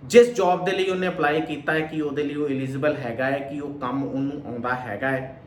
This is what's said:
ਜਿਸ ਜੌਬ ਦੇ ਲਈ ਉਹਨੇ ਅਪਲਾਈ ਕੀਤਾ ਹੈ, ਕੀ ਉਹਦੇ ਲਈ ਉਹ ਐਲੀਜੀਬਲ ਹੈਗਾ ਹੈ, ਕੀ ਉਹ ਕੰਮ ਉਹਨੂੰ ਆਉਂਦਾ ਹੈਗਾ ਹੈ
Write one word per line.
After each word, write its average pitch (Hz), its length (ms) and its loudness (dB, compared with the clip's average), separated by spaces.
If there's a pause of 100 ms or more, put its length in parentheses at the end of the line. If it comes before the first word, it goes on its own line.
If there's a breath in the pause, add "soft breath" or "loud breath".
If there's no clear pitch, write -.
ਜਿਸ 240 240 10
ਜੌਬ 180 320 2
ਦੇ 190 80 0
ਲਈ 190 180 0
ਉਹਨੇ 185 180 0
ਅਪਲਾਈ 156 320 0
ਕੀਤਾ 156 320 -4
ਹੈ, 156 80 2
ਕੀ 156 200 -4
ਉਹਦੇ 147 220 -2
ਲਈ 147 120 -4
ਉਹ 147 120 -2
ਐਲੀਜੀਬਲ 135 500 -2
ਹੈਗਾ 127 300 -4
ਹੈ, 139 120 0
ਕੀ 147 220 -8
ਉਹ 143 140 -8
ਕੰਮ 131 300 -4
ਉਹਨੂੰ 139 420 -4
ਆਉਂਦਾ 120 280 -4
ਹੈਗਾ 127 340 -4
ਹੈ 131 380 -4